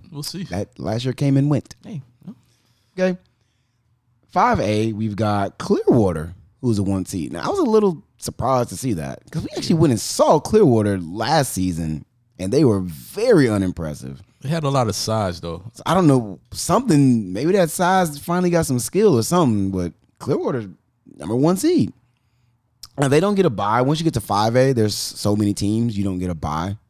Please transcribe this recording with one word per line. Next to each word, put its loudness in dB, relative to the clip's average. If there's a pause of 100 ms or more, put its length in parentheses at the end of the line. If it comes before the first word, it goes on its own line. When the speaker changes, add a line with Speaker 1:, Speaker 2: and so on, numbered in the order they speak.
(120)
Speaker 1:
we'll -12
see. -10
Speaker 2:
that -8
last -6
year -2
came 0
and 2
went. -4
Speaker 3:
Hey, -12 (240)
well. -18 (640)
Speaker 2:
Okay. 0 (1080)
Five 2
A, 0
we've -4
got -2
Clearwater, 2 (260)
who's 0
a 0
one -2
seed. -8
Now, -8
I -4
was -2
a 2
little 2 (140)
surprised -2
to -10
see -4
that -8
'cause -6
we -6
actually 0
went 4
and 2
saw 2
Clearwater 4
last -2
season, -4 (320)
and -6
they 4
were 4
very 2
unimpressive. -4 (200)
Speaker 1:
They -8
had -2
a -2
lot 0
of -2
size, -4
though. -10 (100)
Speaker 2:
So -20
I -2
don't 2
know, 0 (120)
something, 2
maybe -2
that 2
size 0
finally -2
got 2
some 0
skill 2
or 2
something, 0
but -4 (260)
Clearwater, -4 (480)
number -6
one 2
seed. 2 (1080)
Now, 2
they 4
don't 2
get 4
a 2
bye. 0
Once 0
you -4
get 0
to -4
five 0
A, 4
there's 2
so -2
many 2
teams, -2
you 0
don't -4
get -4
a -4
bye -6 (120)